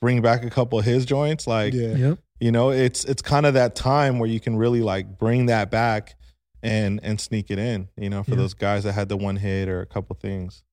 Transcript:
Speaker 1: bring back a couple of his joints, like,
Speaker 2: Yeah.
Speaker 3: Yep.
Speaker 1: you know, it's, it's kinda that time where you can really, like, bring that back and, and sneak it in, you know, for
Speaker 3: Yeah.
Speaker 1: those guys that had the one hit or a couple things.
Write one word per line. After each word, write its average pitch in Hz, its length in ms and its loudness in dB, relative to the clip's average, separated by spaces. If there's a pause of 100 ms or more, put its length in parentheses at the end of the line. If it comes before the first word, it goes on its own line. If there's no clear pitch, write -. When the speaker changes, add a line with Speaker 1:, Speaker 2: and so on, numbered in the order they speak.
Speaker 1:
bring 123 220 2
back 117 220 4
a 117 60 -6
couple 120 280 0
of 104 60 0
his 123 220 2
joints, 147 400 -2
like, 113 260 0
Speaker 2:
Yeah. 120 240 -2
Speaker 3:
Yep. 139 220 2 (220)
Speaker 1:
you 117 120 2
know, 120 180 4
it's, 127 340 0
it's 135 180 -4
kinda 147 300 4
that 123 240 4
time 135 420 2
where 113 100 0
you 113 120 -2
can 113 160 -2
really, 117 260 2
like, 98 360 -4
bring 120 280 2
that 107 240 2
back 110 460 -2 (460)
and, 107 420 0
and 107 160 -4
sneak 107 300 -6
it 98 100 -2
in, 107 360 -4
you 101 140 -6
know, 101 140 -4
for 127 80 -2
Speaker 3:
Yeah. 123 60 2
Speaker 1:
those 120 160 -2
guys 101 300 -2
that 101 80 -2
had 98 160 -4
the 101 80 -4
one 98 200 -2
hit 98 320 -2
or 92 120 -4
a 95 60 -10
couple - 300 -8
things. 95 560 -10